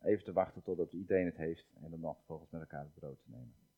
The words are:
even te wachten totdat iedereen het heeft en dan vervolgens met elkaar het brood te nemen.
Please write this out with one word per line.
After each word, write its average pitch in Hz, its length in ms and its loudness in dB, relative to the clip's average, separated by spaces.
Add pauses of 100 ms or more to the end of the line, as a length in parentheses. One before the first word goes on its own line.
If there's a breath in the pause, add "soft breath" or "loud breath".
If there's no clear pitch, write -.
even 101 240 4
te 95 80 -6
wachten 92 300 2
totdat 87 300 0
iedereen 92 340 4
het 85 100 -2
heeft 80 300 -4 (160)
en 82 180 -8
dan 78 140 -4
vervolgens 80 360 -12
met 82 100 -8
elkaar 76 240 -8
het 76 100 -16
brood 69 280 -12
te - 80 -20
nemen. 58 240 -14 (240)